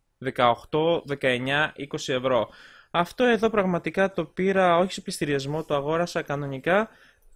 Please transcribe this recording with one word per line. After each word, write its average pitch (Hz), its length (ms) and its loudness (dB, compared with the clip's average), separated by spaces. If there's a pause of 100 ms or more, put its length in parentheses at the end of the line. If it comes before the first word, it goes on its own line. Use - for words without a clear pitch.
(180)
δεκαοκτώ, 135 880 0
δεκαεννιά, 135 680 -2
είκοσι 143 360 -6
ευρώ. 127 360 0 (420)
Αυτό 175 340 0
εδώ 226 260 2
πραγματικά 190 600 0
το 170 120 -2
πήρα 185 540 2
όχι 185 140 2
σε - 80 -10
πληστηριασμό, 147 640 -4
το 151 100 -2
αγόρασα 160 480 -2
κανονικά, 143 640 -2 (480)